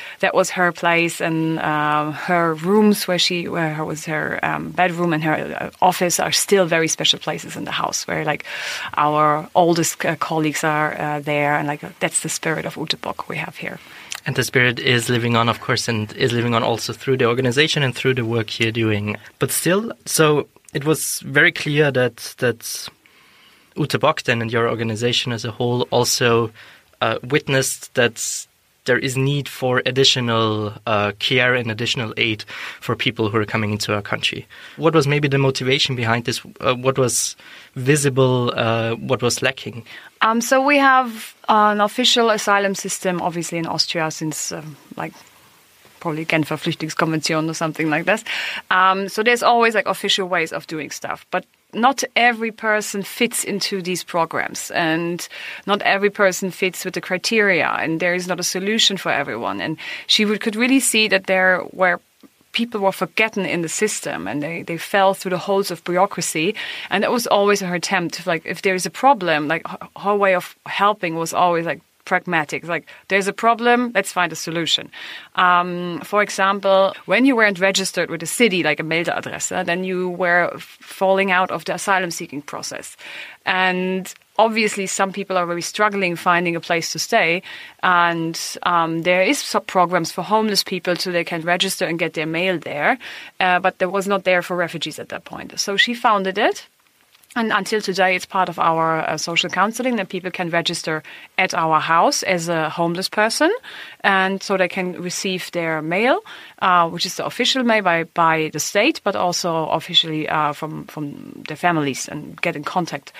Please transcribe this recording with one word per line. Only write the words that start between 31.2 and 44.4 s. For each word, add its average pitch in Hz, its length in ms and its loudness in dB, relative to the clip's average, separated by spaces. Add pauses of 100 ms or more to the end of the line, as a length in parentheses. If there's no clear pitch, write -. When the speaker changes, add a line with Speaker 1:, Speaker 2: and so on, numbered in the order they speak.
Speaker 2:
and 120 160 0
additional 113 480 -2
aid 110 260 0 (380)
for 120 140 -2
people 113 340 0
who 113 80 0
are 107 80 2
coming 107 260 -2
into 104 220 -2
our 104 80 -2
country. - 460 -4 (300)
What 156 180 2
was 151 100 6
maybe 147 220 2
the 135 100 2
motivation 135 580 2
behind 117 300 0
this? - 160 -4 (180)
Uh, 127 140 2
what 127 240 0
was - 380 0 (400)
visible? 131 800 4
Uh, 113 400 0
what 127 260 -2
was 120 220 0
lacking? 127 420 -4 (360)
Speaker 1:
Um, 226 200 4
so 262 180 4
we 285 200 6
have 262 560 4 (120)
an 208 320 4
official 233 520 4
asylum 202 420 2
system, 185 480 -4
obviously, 170 380 -4
in 165 80 -4
Austria 160 420 -2
since, - 420 -6